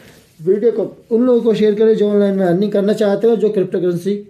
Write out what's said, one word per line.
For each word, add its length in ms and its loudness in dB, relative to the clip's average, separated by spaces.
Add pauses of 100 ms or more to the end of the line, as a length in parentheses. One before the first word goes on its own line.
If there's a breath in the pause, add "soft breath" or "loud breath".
(460 loud breath)
Video 260 2
को 400 -8
उन 140 2
लोगों 160 2
को 120 0
share 220 2
करें 200 2
जो 140 0
online 260 0
में 100 0
earning 260 0
करना 220 0
चाहते 360 0
हो, 60 2
जो 140 0
क्रिप्टो 300 -2
करेंसी 500 -4